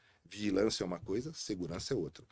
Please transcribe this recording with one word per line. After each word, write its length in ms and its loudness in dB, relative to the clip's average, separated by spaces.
Vigilância 520 4
é 40 0
uma 120 -2
coisa, 340 -2
segurança 600 -4
é 20 2
outra. 360 -4